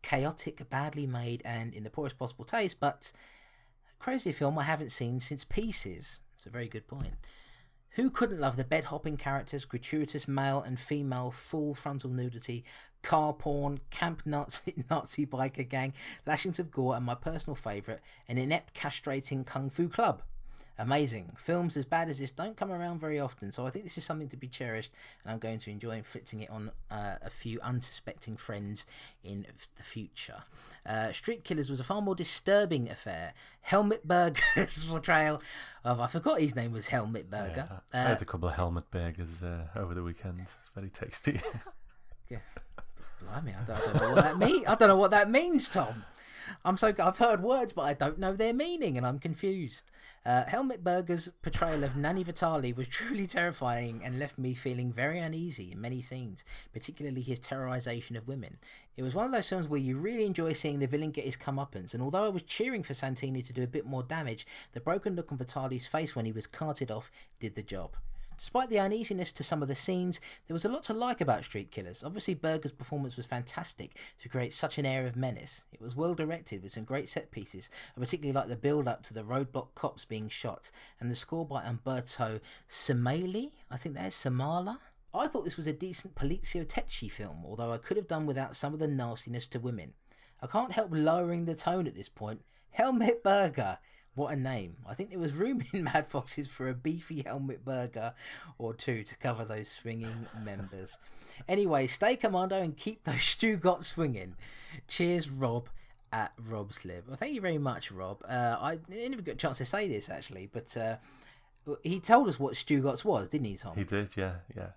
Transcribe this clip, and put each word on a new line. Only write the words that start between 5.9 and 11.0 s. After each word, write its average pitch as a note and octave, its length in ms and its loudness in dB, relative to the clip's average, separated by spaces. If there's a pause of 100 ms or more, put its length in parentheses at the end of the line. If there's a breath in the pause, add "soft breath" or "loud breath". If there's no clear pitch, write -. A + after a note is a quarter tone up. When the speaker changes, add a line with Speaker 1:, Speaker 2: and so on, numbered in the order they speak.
Speaker 1:
It's - 80 -20
a - 40 -14
very A#2 200 -6
good G#2+ 180 -10
point. - 280 -4 (760 loud breath)
Who B3+ 180 2
couldn't G#3 320 2
love C3 160 4
the C3 80 0
bed-hopping D3+ 500 0
characters, C#3 480 -2
gratuitous D3 640 -2
male C#3 340 2
and B2+ 160 -4
female B2+ 540 -2